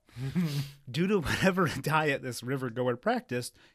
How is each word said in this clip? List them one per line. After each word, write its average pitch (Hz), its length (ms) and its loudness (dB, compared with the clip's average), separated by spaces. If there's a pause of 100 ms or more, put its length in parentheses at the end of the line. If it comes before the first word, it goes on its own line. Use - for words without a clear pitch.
(400)
<laughs> 143 520 -4
Due 165 160 0
to 208 140 4
whatever 180 460 4
<laughs> 123 140 -4
diet 151 400 2
this 123 220 -8
river 131 260 -2
goer 123 260 0
practiced, 123 600 -2 (180)